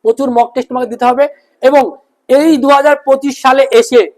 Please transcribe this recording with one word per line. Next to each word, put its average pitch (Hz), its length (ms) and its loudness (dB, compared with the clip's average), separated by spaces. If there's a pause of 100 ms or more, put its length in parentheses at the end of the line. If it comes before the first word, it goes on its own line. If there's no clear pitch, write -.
প্রচুর 240 320 -2
মক 240 180 0
টেস্ট 254 160 -6
তোমাকে 254 220 -8
দিতে 240 180 -6
হবে। 269 140 0 (380)
এবং 269 200 4 (460)
এই 294 220 2 (120)
দু 277 140 0
হাজার 285 200 2 (100)
পঁচিশ 269 280 -2 (100)
সালে 269 200 2 (160)
এসে 240 220 0 (160)